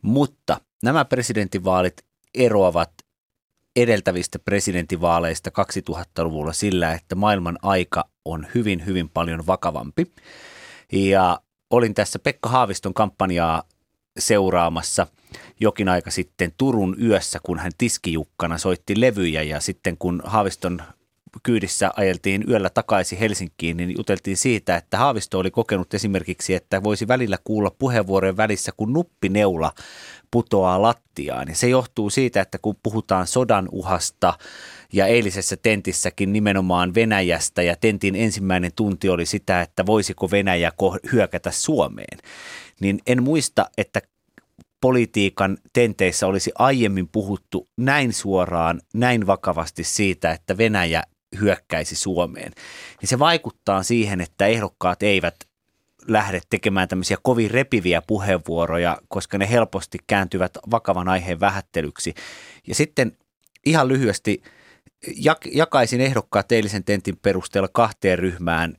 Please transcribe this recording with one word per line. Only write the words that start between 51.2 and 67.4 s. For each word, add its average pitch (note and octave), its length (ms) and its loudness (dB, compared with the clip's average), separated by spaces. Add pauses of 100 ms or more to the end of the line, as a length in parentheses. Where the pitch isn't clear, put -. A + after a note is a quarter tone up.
hyökkäisi E2+ 560 -2
Suomeen. F2 560 -4 (500)
Niin G2+ 80 -4
se B2 100 0
vaikuttaa B2 640 2
siihen, G#2 380 0
että F2 240 0
ehdokkaat G2+ 580 0
eivät F#2+ 320 2 (720)
lähde G2 420 2
tekemään F#2+ 380 0
tämmöisiä F#2 340 -2
kovin A#2 300 2
repiviä F#2 500 0
puheenvuoroja, E2+ 960 -2 (100)
koska - 300 -8
ne G2 120 0
helposti A2+ 480 0 (100)
kääntyvät F#2+ 440 0 (200)
vakavan F2+ 360 0
aiheen F2+ 320 -2
vähättelyksi. F#2+ 760 -4 (540)
Ja - 80 -8
sitten C#3 420 -2 (480)
ihan D3+ 220 4
lyhyesti B2 560 0 (640)
jak-, - 460 -2
jakaisin B2+ 480 2
ehdokkaat A#2 500 0
eilisen G#2 320 0
tentin G2 380 -2
perusteella F#2+ 500 0